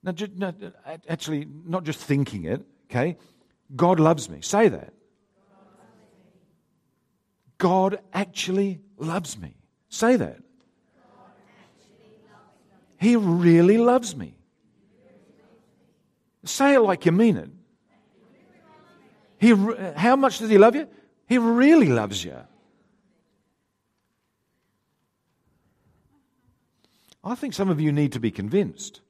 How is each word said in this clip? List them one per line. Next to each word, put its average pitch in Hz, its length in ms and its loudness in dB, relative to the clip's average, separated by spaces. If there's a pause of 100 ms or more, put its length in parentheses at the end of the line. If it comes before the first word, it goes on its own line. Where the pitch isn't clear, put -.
Now, 185 100 -10
ju-, 185 240 -10
no, 185 180 -8 (320)
a-, 160 220 -18
actually, 156 400 -8 (180)
not 170 200 -8
just 151 160 -10
thinking 139 420 -4
it, 85 220 -8 (240)
okay? 151 260 -4 (580)
"God 170 280 2
loves 156 280 2
me." 76 120 -18
Say 214 260 0
that. 98 260 -6 (2750)
"God 190 420 0 (100)
actually 190 720 -6 (160)
loves 160 400 -8
me." 85 180 -18 (320)
Say 233 300 0
that. 87 240 -6 (2500)
"He 240 160 2
really 175 600 4
loves 233 400 0
me." 80 180 -14 (2000)
Say 277 300 0
it 262 80 4
like 196 240 0
you 165 80 2
mean 202 240 2
it. 80 140 -14 (1900)
He 233 160 6
re-, 196 420 -2
how 233 220 2
much 269 220 -2
does 220 100 -8
he 214 80 6
love 226 180 8
you? - 140 -8 (360)
He 247 120 0
really 240 500 4
loves 104 360 -2
you. 78 120 -14 (4000)
I 214 100 -8
think 247 200 -10
some 190 160 -4
of 156 100 -2
you 151 140 0
need 143 180 0
to 120 80 -8
be 113 100 -2
convinced. 120 680 -6 (100)